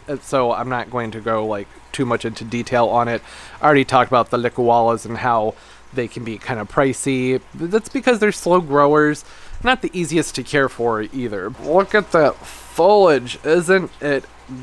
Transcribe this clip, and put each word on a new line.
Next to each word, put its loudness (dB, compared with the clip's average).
uh, -6
so 0
I'm -4
not -6
going -6
to -12
go, -2
like, -6
too -2
much -2
into -8
detail 0
on 2
it. -2
I 2
already 6
talked 2
about 2
the 0
Licualas 2
and -10
how 0
they -4
can -12
be -8
kinda -6
pricey. 0
That's -4
because 0
they're 2
slow 2
growers, 2
not 0
the -4
easiest -2
to -6
care 0
for -2
either. -6
Look 2
at 0
that 4
foliage, 2
isn't 2
it -2